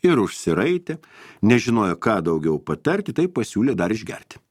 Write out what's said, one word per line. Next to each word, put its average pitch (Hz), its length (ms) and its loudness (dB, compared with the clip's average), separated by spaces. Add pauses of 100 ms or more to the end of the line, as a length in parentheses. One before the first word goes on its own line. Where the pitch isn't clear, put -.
ir 175 140 6
užsiraitė, 117 800 0 (480)
nežinojo, 113 560 2
ką 107 240 2
daugiau 80 320 0
patarti, - 560 -4
tai 170 160 0
pasiūlė 117 480 -2
dar 90 160 0
išgerti. - 460 -12 (120)